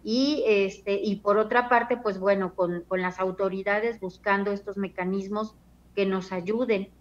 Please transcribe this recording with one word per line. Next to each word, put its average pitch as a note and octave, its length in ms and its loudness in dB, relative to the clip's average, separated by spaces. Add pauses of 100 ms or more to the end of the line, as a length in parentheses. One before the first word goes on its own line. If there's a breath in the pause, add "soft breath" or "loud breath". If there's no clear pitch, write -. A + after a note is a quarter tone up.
Y, C4 400 2
este, G3+ 560 2
y G3+ 160 0
por G#3 200 2
otra A#3+ 320 2
parte, A#3+ 260 4
pues G#3 240 -4
bueno, F#3+ 360 2
con, F3 260 0
con F#3 200 -4
las F#3 200 -4
autoridades G3 800 -2
buscando G3 500 0
estos G3+ 240 -6
mecanismos G3 800 -4 (400)
que G3 100 2
nos F#3+ 280 -2
ayuden G3+ 560 -2 (120)